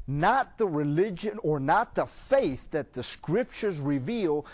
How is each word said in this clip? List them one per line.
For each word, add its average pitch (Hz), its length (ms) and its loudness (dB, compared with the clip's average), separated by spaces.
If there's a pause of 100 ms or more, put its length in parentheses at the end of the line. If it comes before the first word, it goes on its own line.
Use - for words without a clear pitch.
not 180 500 2
the 214 100 2
religion 175 760 0
or 151 180 0
not 170 360 2
the 151 100 2
faith 214 640 0
that 147 200 -4
the 127 120 -6
scriptures 196 760 -2
reveal, 147 760 0